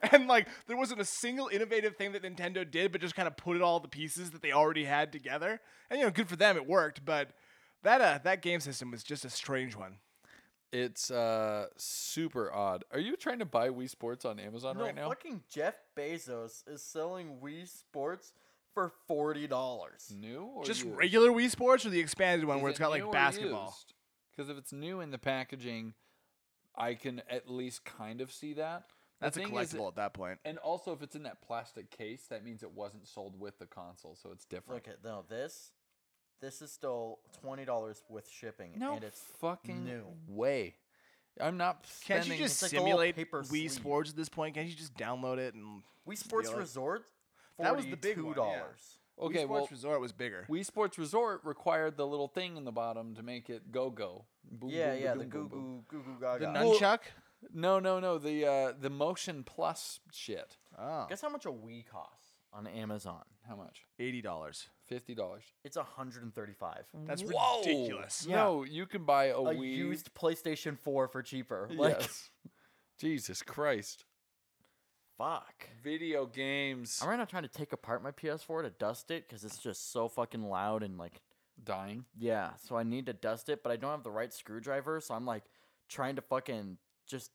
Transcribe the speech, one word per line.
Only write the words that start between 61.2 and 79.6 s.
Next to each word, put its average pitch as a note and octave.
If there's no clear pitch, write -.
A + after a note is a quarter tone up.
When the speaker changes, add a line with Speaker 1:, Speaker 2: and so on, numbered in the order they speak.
Speaker 3:
how D4+
much C#4+
a F3
Wii A#2
costs -
on G#2
Amazon? G#2
Speaker 2:
How A#2
much? -
Speaker 1:
Eighty B2
dollars. D#2
Speaker 2:
Fifty B2
dollars. G2+
Speaker 3:
It's C#3+
a D3+
hundred B2+
and A2+
thirty-five. G2+
Speaker 1:
That's F3
Speaker 2:
Whoa. A#3+
Speaker 1:
ridiculous. B2+
Speaker 3:
Yeah. F3+
Speaker 2:
No, F#3
you D#3
can F#3
buy C#3
a B2+
Speaker 3:
A C3+
Speaker 2:
Wii. C3
Speaker 3:
used C#3
PlayStation D#3+
four C3+
for C3
cheaper. A#2
Like, D#3
Speaker 2:
Yes. -
Jesus C#3+
Christ. C#3
Speaker 3:
fuck. -
Speaker 2:
Video D3+
games. C3+
Speaker 3:
I'm C#3+
right A3+
now A#3+
trying F#3
to C3
take -
apart A#2+
my C#3
P D#3
S D#3
four D#3+
to C#3
dust G#2+
it E3
'cause G#2+
it's G#2+
just -